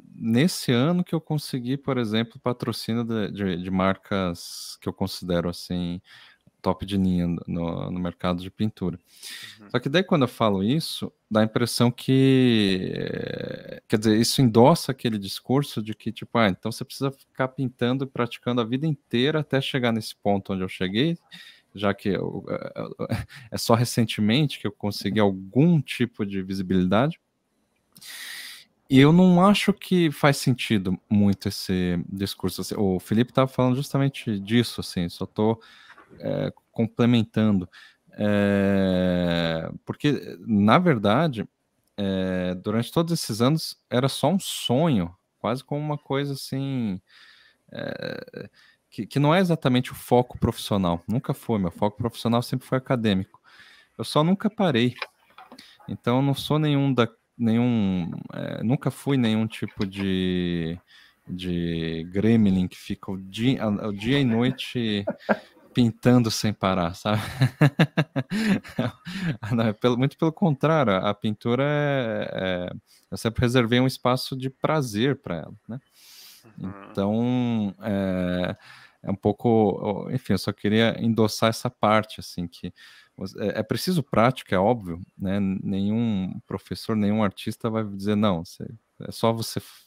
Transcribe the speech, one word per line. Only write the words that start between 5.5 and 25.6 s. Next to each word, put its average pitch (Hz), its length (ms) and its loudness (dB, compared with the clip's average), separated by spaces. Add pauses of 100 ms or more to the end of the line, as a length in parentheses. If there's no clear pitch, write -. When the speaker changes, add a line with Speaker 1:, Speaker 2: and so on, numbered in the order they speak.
Speaker 1:
top 95 240 -2
de 98 100 -4
linha 90 320 2 (200)
no, 90 440 -4
no 90 80 -6
mercado 90 420 -4
de 92 80 -12
pintura. 92 500 -6 (600)
Speaker 2:
Uhum. 104 100 -20
Speaker 1:
Só 127 100 -2
que 139 100 -4
daí, 170 140 2
quando 185 180 2
eu 120 60 2
falo 101 360 0
isso, 123 480 -2 (180)
dá 107 120 2
a - 20 6
impressão 117 480 2
que, 120 1000 4
eh, - 920 -8
quer 120 100 2
dizer, 107 200 4
isso 120 240 2
endossa 127 500 6
aquele 117 260 -4
discurso 123 640 -4
de 104 140 -8
que, - 160 -10
tipo, - 260 -8
"Ah, 113 120 4
então 95 220 -4
você - 140 -10
precisa 135 260 -6
ficar - 380 -6
pintando 127 560 -2
e - 20 -16
praticando 123 540 -4
a - 20 0
vida 131 220 -2
inteira 147 540 0
até 139 200 -2
chegar 123 320 -2
nesse 113 240 -4
ponto 101 380 0
onde 95 80 -2
eu 92 80 -4
cheguei", 113 480 -2 (560)
já 98 200 0
que 101 160 -4
eu, 87 400 -4
eh, - 240 -8 (360)
eh, - 160 -4 (260)
é - 60 -8
só - 160 2
recentemente 117 840 0
que - 80 -8
eu 101 40 -4
consegui 101 480 -4
algum 104 640 4